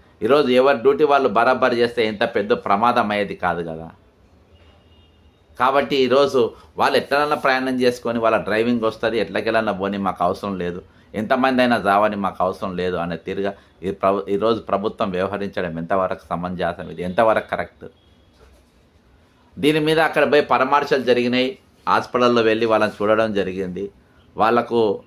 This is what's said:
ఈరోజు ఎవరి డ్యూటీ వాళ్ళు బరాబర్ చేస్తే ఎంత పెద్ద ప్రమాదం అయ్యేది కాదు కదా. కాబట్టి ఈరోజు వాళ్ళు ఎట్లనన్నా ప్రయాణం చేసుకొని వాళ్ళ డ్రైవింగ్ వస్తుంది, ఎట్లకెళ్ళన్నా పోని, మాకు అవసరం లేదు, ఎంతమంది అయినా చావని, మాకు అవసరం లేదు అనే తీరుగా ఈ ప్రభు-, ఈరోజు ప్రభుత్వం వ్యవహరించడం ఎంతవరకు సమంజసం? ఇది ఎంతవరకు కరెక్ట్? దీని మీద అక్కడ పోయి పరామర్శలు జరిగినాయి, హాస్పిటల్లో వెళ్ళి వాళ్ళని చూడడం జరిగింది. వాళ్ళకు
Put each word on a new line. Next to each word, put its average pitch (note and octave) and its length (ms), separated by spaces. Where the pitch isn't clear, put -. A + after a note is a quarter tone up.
ఈరోజు C3+ 240
ఎవరి B2+ 300
డ్యూటీ C#3 260
వాళ్ళు C#3 260
బరాబర్ A#2+ 440
చేస్తే A#2 340
ఎంత G#2+ 160
పెద్ద A2 300
ప్రమాదం G#2+ 580
అయ్యేది G2+ 240
కాదు F2 260
కదా. E2 280
కాబట్టి C3 360
ఈరోజు C3 560
వాళ్ళు C3+ 200
ఎట్లనన్నా D3 380
ప్రయాణం C3 460
చేసుకొని B2 380
వాళ్ళ A2+ 180
డ్రైవింగ్ A2+ 440
వస్తుంది, A2 380
ఎట్లకెళ్ళన్నా G#2+ 520
పోని, G2 260
మాకు F#2+ 260
అవసరం F#2+ 340
లేదు, F2 240
ఎంతమంది B2+ 460
అయినా A#2+ 260
చావని, G#2 280
మాకు F#2+ 280
అవసరం F#2 320
లేదు F2+ 200
అనే E2+ 220
తీరుగా G2 360
ఈ F#2 80
ప్రభు-, G2 380
ఈరోజు G#2+ 300
ప్రభుత్వం G2+ 520
వ్యవహరించడం F#2+ 680
ఎంతవరకు F#2 420
సమంజసం? F2 600
ఇది E2 140
ఎంతవరకు G#2 460
కరెక్ట్? F2+ 360
దీని D3+ 200
మీద D#3 200
అక్కడ D3+ 320
పోయి D3 100
పరామర్శలు C3+ 600
జరిగినాయి, B2 540
హాస్పిటల్లో A#2+ 520
వెళ్ళి A2 240
వాళ్ళని G#2+ 260
చూడడం A2 320
జరిగింది. F#2+ 580
వాళ్ళకు A#2 680